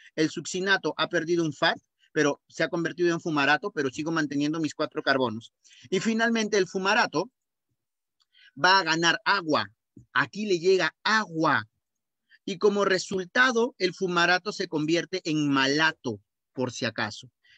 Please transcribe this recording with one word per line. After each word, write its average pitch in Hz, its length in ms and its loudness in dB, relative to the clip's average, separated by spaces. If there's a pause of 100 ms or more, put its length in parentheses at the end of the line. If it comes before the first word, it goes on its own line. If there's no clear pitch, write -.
(160)
El 156 160 0
succinato 185 680 -2
ha 160 100 0
perdido 170 360 0
un 151 100 -2
fat, 175 240 0 (340)
pero 143 360 0
se - 160 -6
ha 160 60 0
convertido 170 440 -2
en 165 80 -4
fumarato, 147 500 0
pero 135 200 -2
sigo 156 200 -6
manteniendo 151 480 -2
mis 151 140 -4
cuatro 151 300 -6
carbonos. 127 500 -2 (380)
Y 185 80 0
finalmente 220 580 0
el 185 100 2
fumarato 196 640 0 (1300)
va 185 220 4
a 185 40 2
ganar 165 400 2
agua. 156 440 0 (460)
Aquí 160 340 -2
le 185 120 2
llega 180 440 2
agua. 160 640 0 (760)
Y 196 140 -6
como 202 280 2
resultado, 226 920 0
el 180 160 -2
fumarato 180 580 0
se 185 160 -8
convierte 160 640 -2
en 151 200 -2
malato, 139 720 0 (340)
por 127 180 -4
si - 140 -6
acaso. 113 440 -6 (280)